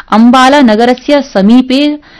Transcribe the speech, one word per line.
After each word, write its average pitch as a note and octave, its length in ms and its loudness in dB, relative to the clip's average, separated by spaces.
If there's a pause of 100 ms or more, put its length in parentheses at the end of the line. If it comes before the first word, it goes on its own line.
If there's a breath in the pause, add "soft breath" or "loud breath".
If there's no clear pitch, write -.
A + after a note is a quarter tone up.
(120)
अम्बाला B3+ 480 2
नगरस्य B3 640 -2
समीपे B3+ 800 -2 (200 loud breath)